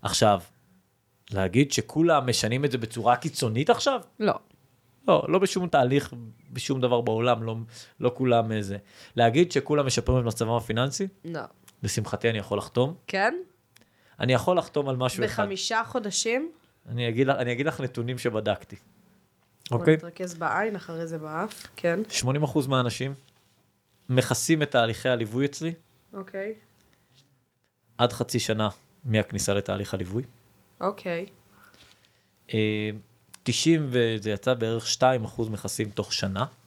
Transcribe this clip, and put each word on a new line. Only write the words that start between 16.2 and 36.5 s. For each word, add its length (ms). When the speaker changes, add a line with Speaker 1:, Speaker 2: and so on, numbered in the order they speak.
Speaker 1:
אני 200
אגיד 180
לך, 100
אני 160
אגיד 140
לך 140
נתונים 380
שבדקתי. 580
Speaker 2:
בוא 80
Speaker 1:
אוקיי? 180
Speaker 2:
נתרכז 380
בעין, 420
אחרי 300
זה 120
באף, 480
כן. 320
Speaker 1:
שמונים 340
אחוז 240
מהאנשים 480
מכסים 540
את 80
תהליכי 380
הליווי 380
אצלי 280
Speaker 2:
אוקיי. 420
Speaker 1:
עד 140
חצי 260
שנה 300
מהכניסה 500
לתהליך 400
הליווי. 280
Speaker 2:
אוקיי. 460
Speaker 1:
אה, 360
תשעים 480
וזה 400
יצא 240
בערך 320
שתיים 380
אחוז 240
מכסים 420
תוך 220
שנה. 320